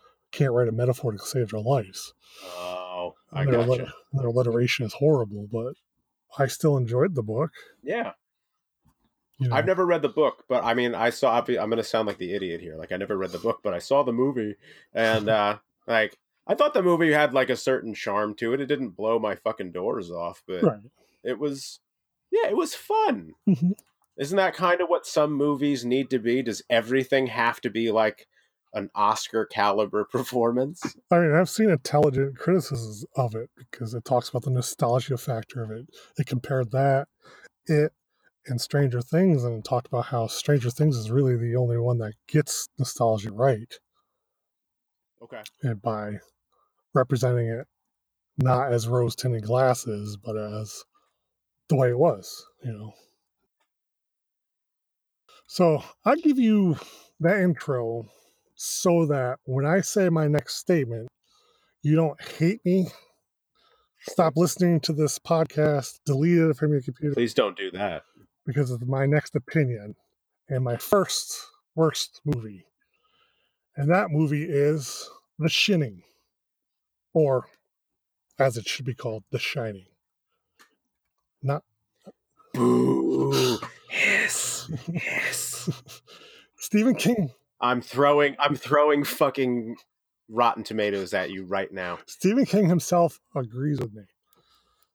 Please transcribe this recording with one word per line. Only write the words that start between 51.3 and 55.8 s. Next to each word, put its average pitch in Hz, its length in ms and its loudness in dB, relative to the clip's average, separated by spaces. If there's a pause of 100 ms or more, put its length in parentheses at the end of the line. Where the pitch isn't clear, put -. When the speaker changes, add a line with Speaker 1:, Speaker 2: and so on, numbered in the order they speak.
Speaker 1:
the 160 80 2
way 127 140 4
it 120 100 0
was, 131 460 0 (180)
you 117 100 -8
know. 104 200 -14 (2500)
So 160 360 2 (220)